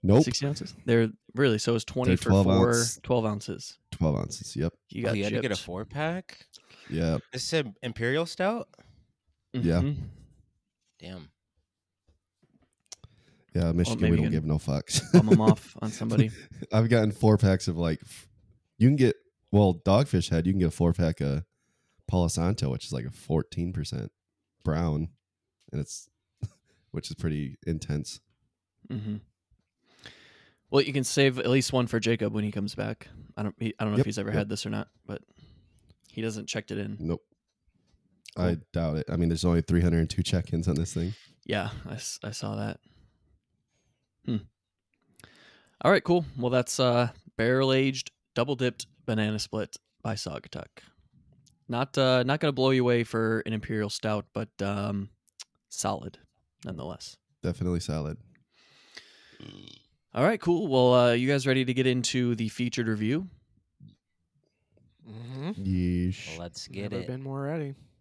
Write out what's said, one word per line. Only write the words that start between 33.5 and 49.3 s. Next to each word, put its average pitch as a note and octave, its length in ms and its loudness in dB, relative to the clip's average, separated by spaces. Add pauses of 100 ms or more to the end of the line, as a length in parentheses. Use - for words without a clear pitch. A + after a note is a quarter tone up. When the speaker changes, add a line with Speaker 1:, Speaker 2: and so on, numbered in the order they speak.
Speaker 2:
he, A2 220 -4
I A2+ 60 -2
don't G#2 80 -2
know - 20 0
if A2+ 40 2
Speaker 1:
Yep, A2+ 60 2
Speaker 2:
he's G#2+ 140 -6
ever G2+ 100 -6
Speaker 1:
yep. A2 80 -2
Speaker 2:
had G#2 120 -2
this G#2+ 180 -6
or - 20 -6
not, G#2+ 200 -6 (180)
but G#2+ 140 -12 (880)
he A2+ 100 -10
doesn't A2 260 -6
checked - 220 -8
it G2+ 80 -6
in. G#2 220 -8
Speaker 1:
Nope. E2 240 -4 (1120)
Speaker 2:
Cool. F2+ 100 -2
Speaker 1:
I E2+ 120 0 (140)
doubt D#2+ 260 -2
it. - 120 -4
I E2+ 60 -4
mean, E2+ 140 0
there's E2+ 160 -2
only E2+ 160 4
three F2 200 2
hundred E2 300 2
two - 100 -4
check-ins E2+ 460 -2
on D#2+ 80 0
this E2 180 -4
thing. F2 200 -4 (300)
Speaker 2:
Yeah, G2+ 260 -4 (200)
I, G2 40 -10
s-, - 300 -12
I G#2 80 -8
saw G#2 260 -8
that. G#2+ 220 -8 (1500)
Hmm. A#2+ 120 -2 (1400)
All - 80 4
right, F#3+ 140 4
cool. F3 220 2 (120)
Well, B2 120 0
that's, B2+ 320 0
uh, A#2+ 300 4 (260)
barrel-aged, C3 760 2 (240)
double-dipped B2 500 -2 (200)
banana G#2+ 340 0